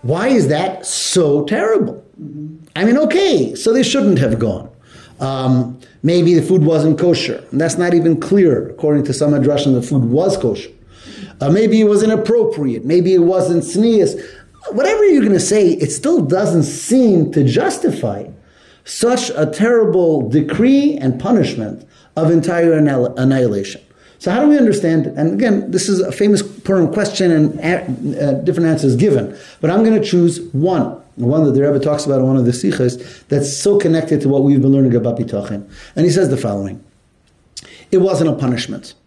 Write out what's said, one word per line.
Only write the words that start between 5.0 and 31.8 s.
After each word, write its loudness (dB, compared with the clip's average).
Um, -2
maybe 2
the 4
food 2
wasn't 2
kosher. -2
And -2
that's -2
not 0
even 2
clear. 2
According 0
to -4
some 0
Midrashim, 2
the 0
food 0
was 0
kosher. -4
Uh, 0
maybe 4
it 4
was 4
inappropriate. 0
Maybe 2
it 4
wasn't 2
tznius. 0
Whatever 0
you're 4
gonna 2
say, 2
it -4
still 0
doesn't 0
seem 2
to 2
justify -2
such -2
a 0
terrible 0
decree 2
and -4
punishment -2
of 0
entire 2
annihil-, 0
annihilation. 0
So -6
how 0
do 4
we 4
understand 2
it? -8
And -2
again, 0
this -2
is 0
a -4
famous 0
Purim -2
question -2
and 2
a-, -4
uh, 0
different 0
answers 0
given. 0
But 0
I'm 2
gonna 2
choose 0
one, -2
the -4
one 2
that 2
the 2
Rebbe 0
talks -2